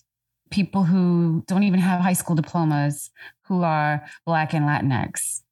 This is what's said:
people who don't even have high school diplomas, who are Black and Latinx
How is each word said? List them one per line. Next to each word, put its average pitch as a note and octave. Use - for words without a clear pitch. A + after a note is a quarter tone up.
people G3
who E3+
don't F#3+
even F#3+
have F3+
high F#3
school F3
diplomas, D3+
who F3+
are D3+
Black D#3+
and D3+
Latinx -